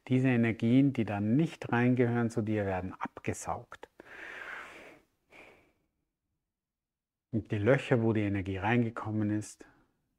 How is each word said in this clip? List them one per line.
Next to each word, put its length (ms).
Diese 200
Energien, 640
die 120
da 160
nicht 500
reingehören 600
zu 100
dir, 240
werden 340
abgesaugt. 920
Und 200
die 60
Löcher, 440
wo 100
die 100
Energie 340
reingekommen 760
ist, 340